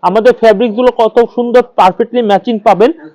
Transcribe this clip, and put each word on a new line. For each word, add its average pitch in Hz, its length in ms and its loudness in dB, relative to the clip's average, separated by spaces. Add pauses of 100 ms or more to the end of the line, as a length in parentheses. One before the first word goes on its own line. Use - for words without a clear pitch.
আমাদের 208 300 0
ফ্যাব্রিক 220 420 0
গুলো 247 160 0
কত 233 340 0 (100)
সুন্দর 240 280 0
পারফেক্টলি 220 600 -2
ম্যাচিং 214 360 -2
পাবেন। 208 340 0 (220)